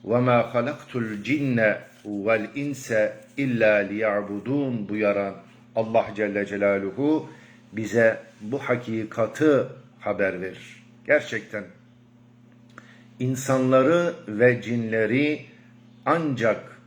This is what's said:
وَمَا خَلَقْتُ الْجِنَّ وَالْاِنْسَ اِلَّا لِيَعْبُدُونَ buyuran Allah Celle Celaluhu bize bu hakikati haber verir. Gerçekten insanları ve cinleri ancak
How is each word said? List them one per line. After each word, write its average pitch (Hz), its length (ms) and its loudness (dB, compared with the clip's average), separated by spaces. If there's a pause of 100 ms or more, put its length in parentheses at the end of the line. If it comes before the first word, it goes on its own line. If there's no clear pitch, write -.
وَمَا 120 340 4 (140)
خَلَقْتُ 127 400 -4 (120)
الْجِنَّ 110 720 0 (260)
وَالْاِنْسَ 107 1040 -2 (280)
اِلَّا 113 360 4 (160)
لِيَعْبُدُونَ 104 1000 -2
buyuran 101 460 0 (420)
Allah 110 300 2 (100)
Celle 101 300 -2
Celaluhu 101 800 0 (440)
bize 110 480 2 (200)
bu 117 180 -6
hakikati 117 1040 0 (380)
haber 98 400 -2
verir. - 440 -14 (220)
Gerçekten 110 580 -2 (1500)
insanları 131 960 2 (140)
ve 113 340 4
cinleri 117 840 0 (600)
ancak 135 800 -2